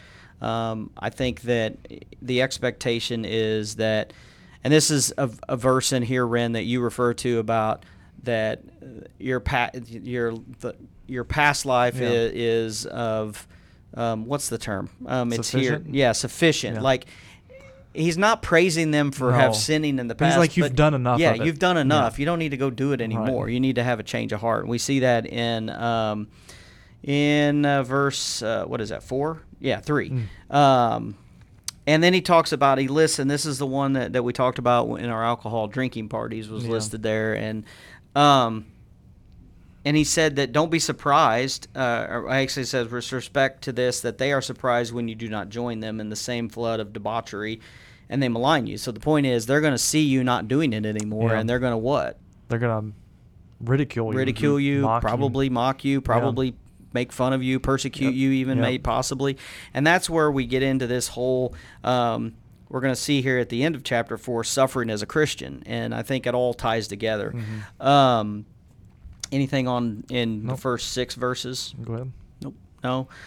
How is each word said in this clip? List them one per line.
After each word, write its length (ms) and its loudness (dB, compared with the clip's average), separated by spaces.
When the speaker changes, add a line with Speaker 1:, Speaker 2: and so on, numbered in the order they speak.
Speaker 1:
Um, 560 -4
I 120 -6
think 340 -4
that 340 0
the 200 0
expectation 840 -2
is 500 -2
that, 360 0
and 100 2
this 180 6
is 260 0
a, 120 -2
a 80 -2
verse 380 2
in 100 0
here, 240 0
Ren, 260 0
that 100 -2
you 180 -2
refer 340 0
to 240 0
about 440 0
that, 400 -2
uh, 240 -18
your 200 -2
pa-, 300 0
your, 460 -4
the, 160 -10
your 160 -6
past 420 2
life 300 4
Speaker 2:
Yeah. 140 -2
Speaker 1:
i-, 240 2
is 540 0
of, 600 -4
um, 320 -2
what's 240 -4
the 80 -4
term? 320 -6
Um, 260 -2
it's 200 -2
here. 100 2
Speaker 2:
Sufficient? 200 -6
Speaker 1:
Yeah, 160 4
sufficient. 640 0
Speaker 2:
Yeah. 60 -4
Speaker 1:
Like, 240 2
he's 220 0
not 260 2
praising 480 4
them 200 2
for 220 0
have 200 6
Speaker 2:
No. 40 0
Speaker 1:
sinning 400 0
in 100 -4
the 60 -6
Speaker 2:
He's 60 -6
Speaker 1:
past, 180 4
Speaker 2:
like, 180 4
"You've 120 4
Speaker 1:
but 80 -4
Speaker 2:
done 180 6
enough 260 2
Speaker 1:
yeah, 120 6
Speaker 2:
of 100 0
it." 60 0
Speaker 1:
you've 100 -2
done 200 2
Speaker 2:
Yeah. 40 4
Speaker 1:
enough. 380 2
You 80 -2
don't 100 0
need 120 -2
to 80 -4
go 120 0
do 220 -4
it 80 0
Speaker 2:
Right. 20 -2
Speaker 1:
anymore. 480 -2
You 100 0
need 180 2
to 60 2
have 160 0
a 40 -8
change 300 -4
of 80 -4
heart. 260 0
We 100 0
see 220 0
that 260 2
in, 460 -4
um, 560 -2
in, 640 2
uh, 160 4
verse, 600 -2
uh, 220 -2
what 160 -4
is 80 -6
that, 120 -8
four? 400 -4
Yeah, 200 -2
three. 320 -2
Speaker 2:
Mm. 40 -2
Speaker 1:
Um, 600 4
and 160 4
then 100 6
he 80 4
talks 300 4
about, 260 4
he 100 2
lists, 300 2
and 140 0
this 160 -2
is 100 -4
the 80 -4
one 280 0
that, 200 -2
that 80 0
we 120 -2
talked 260 0
about 260 4
in 120 -6
our 140 -2
alcohol 440 -2
drinking 420 -6
parties 400 -6
was 160 -8
Speaker 2:
Yeah. 60 -4
Speaker 1:
listed 300 -4
there. 320 0
And, 300 -4
um, 500 4
and 140 2
he 60 6
said 320 2
that 160 0
don't 180 2
be 100 2
surprised, 960 2
uh, 340 0
or 200 -6
actually 360 0
says 260 -2
with 200 -6
respect 520 -2
to 80 -6
this, 300 0
that 180 -4
they 140 0
are 80 2
surprised 520 -2
when 140 -4
you 80 -8
do 140 -8
not 200 -6
join 300 -6
them 200 -6
in 100 -8
the 60 -8
same 340 -6
flood 300 -4
of 140 -8
debauchery, 680 -6
and 120 -2
they 80 2
malign 380 2
you. 100 -8
So 140 -8
the 80 -10
point 260 2
is, 220 2
they're 140 4
gonna 160 2
see 240 2
you 220 2
not 240 0
doing 260 2
it 120 -2
anymore, 460 0
Speaker 2:
Yeah. 80 2
Speaker 1:
and 100 0
they're 100 2
gonna 180 0
what? 420 -2
Speaker 2:
They're 100 0
gonna 320 -2
ridicule 520 0
you, 60 0
Speaker 1:
Ridicule 400 2
you, 220 2
Speaker 2:
mock 220 2
you. 60 0
Speaker 1:
probably 400 0
mock 340 0
you, 120 2
Speaker 2:
Yeah. 100 0
Speaker 1:
probably 500 0
make 180 -2
fun 220 0
of 100 0
you, 160 0
persecute 480 -2
Speaker 2:
Yep. 80 0
Speaker 1:
you 160 2
even, 260 2
Speaker 2:
Yep. 100 2
Speaker 1:
may 100 0
possibly. 600 -2
And 120 2
that's 240 4
where 220 4
we 140 0
get 180 0
into 240 0
this 220 -2
whole, 440 -2
um, 500 0
we're 120 -4
gonna 140 0
see 260 0
here 160 2
at 120 0
the 140 0
end 120 2
of 80 -10
chapter 340 -2
four, 260 -4
suffering 460 0
as 120 -4
a 40 -8
Christian. 600 -2
And 280 -6
I 80 -6
think 240 -4
it 80 0
all 200 2
ties 340 -2
together. 480 -4
Speaker 2:
Mm-hmm. 520 -10
Speaker 1:
Um, 580 4
anything 360 0
on 420 -2
in 340 -2
the 100 -4
Speaker 2:
Nope. 60 -8
Speaker 1:
first 320 -4
six 240 -4
verses? 580 -6
Speaker 2:
Go 100 -8
ahead. 180 -8
Speaker 1:
Nope. 140 -10
No. 240 -2